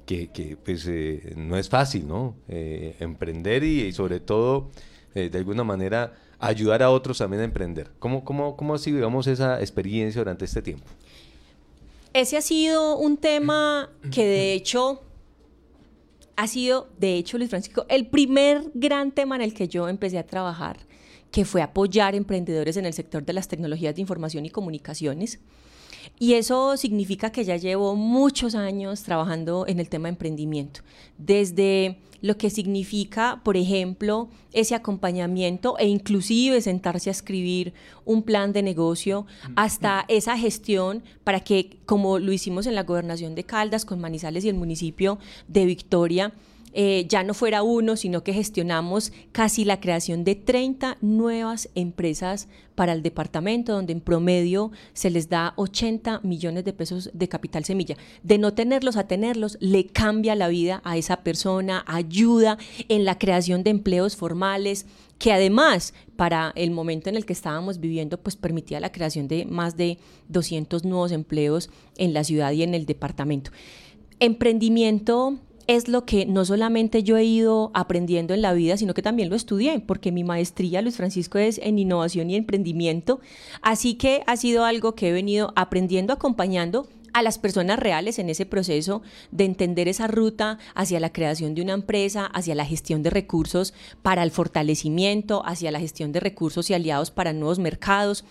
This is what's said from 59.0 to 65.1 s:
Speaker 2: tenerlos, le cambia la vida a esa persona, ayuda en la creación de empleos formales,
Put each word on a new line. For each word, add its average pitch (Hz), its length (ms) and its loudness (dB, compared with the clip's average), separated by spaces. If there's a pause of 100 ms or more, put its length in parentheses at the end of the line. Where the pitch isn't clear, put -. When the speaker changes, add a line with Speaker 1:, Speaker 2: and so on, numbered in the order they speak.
Speaker 2:
tenerlos, 214 520 -2
le 190 260 4
cambia 214 480 2
la 196 140 2
vida 175 360 0
a 170 140 -2
esa 170 200 -2
persona, 190 680 -2
ayuda 214 720 4 (320)
en 208 160 4
la 190 140 0
creación 180 420 2
de 196 80 2
empleos 202 460 2
formales, 196 720 -2 (320)